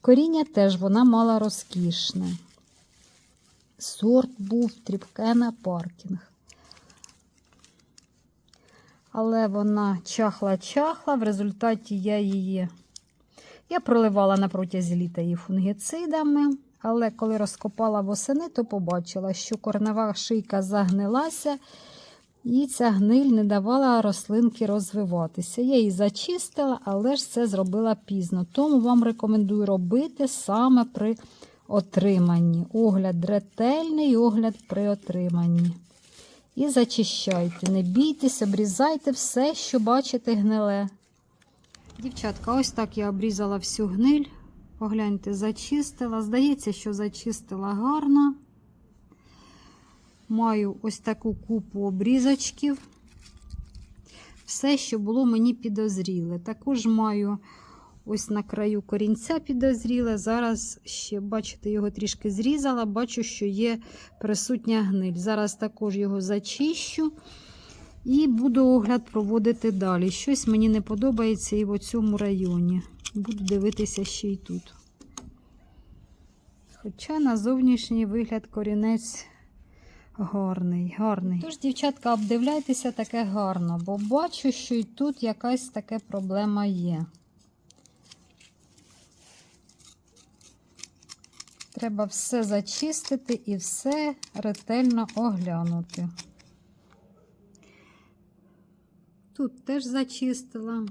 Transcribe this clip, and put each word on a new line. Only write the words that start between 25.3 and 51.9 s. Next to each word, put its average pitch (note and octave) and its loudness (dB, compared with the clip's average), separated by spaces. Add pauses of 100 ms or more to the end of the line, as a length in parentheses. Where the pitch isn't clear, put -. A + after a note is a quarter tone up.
Я C4 4
її A3 4
зачистила, B3+ -2
але G#3 0
ж - -6
це A#3+ 0
зробила G3+ 0 (100)
пізно. F3+ -2
Тому C#4+ 4
вам A#3+ 6
рекомендую G#3+ 2
робити G#3 0
саме A#3+ 4
при A3+ -2 (560)
отриманні. F3 4
Огляд F#3+ 2
ретельний, C4+ 2
огляд A3+ 4 (140)
при G3+ 0
отриманні. F3 2 (840)
І C#4 0
зачищайте, F#3+ 0
не F#3+ 2
бійтесь, C4 2
обрізайте G#3+ 0
все, C4 0
що - -4
бачите A#3+ 0
гниле. G#3 0 (1120)
Дівчатка, A3+ -6
ось C4 2
так A3 -4
я G#3 -2
обрізала G3+ -2
всю G3+ -4
гниль. C4 4 (540)
Погляньте, G#3 -2
зачистила. A3+ -4
Здається, B3+ 0
що G#3 -6
зачистила G3+ -6
гарно. C#4+ 4 (1900)
Маю A3 2
ось A3 -4
таку A3 -4
купу G#3 -6
обрізочків. B3+ 0 (1700)